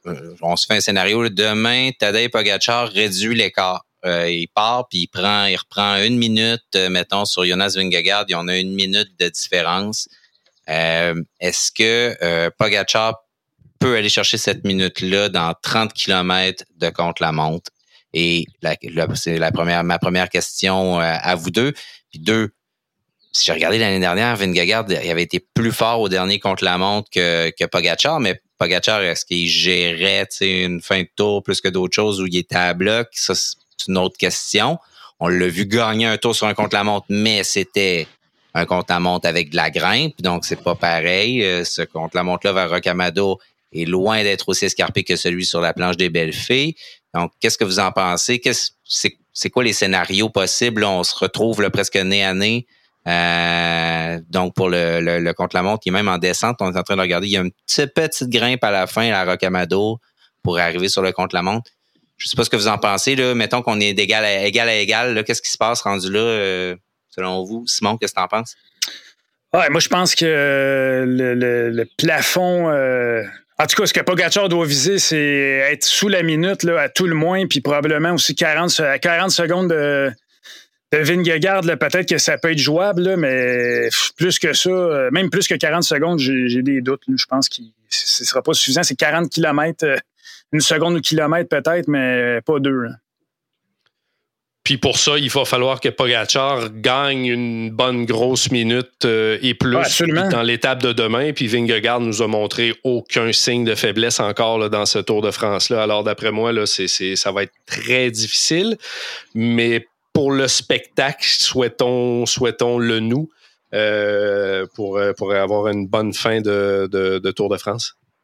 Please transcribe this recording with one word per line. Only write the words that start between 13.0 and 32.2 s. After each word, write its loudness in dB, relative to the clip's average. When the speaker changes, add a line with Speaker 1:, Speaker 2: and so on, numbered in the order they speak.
Speaker 1:
peut 2
aller 0
chercher 0
cette -2
minute-là 0
dans -2
trente -2
kilomètres 0
de -2
contre-la-montre ? -2
Et 0
la, -2
la, -2
c'est -2
la 0
première, 0
ma 0
première 0
question, 0
euh, 0
à 0
vous -4
deux. 2
Puis -18
deux, 0
si 0
j'ai 0
regardé 0
l'année 0
dernière, 0
Vingegaard, 0
il -2
avait 0
été -4
plus 0
fort 0
au 0
dernier 0
contre-la-montre 0
que, 0
que -4
Pogacar, 0
mais -2
Pogacar, 0
est-ce -2
qu'il -2
gérait, 0
tu -12
sais, 0
une -4
fin -2
de -6
tour 2
plus -4
que -2
d'autres -2
choses 0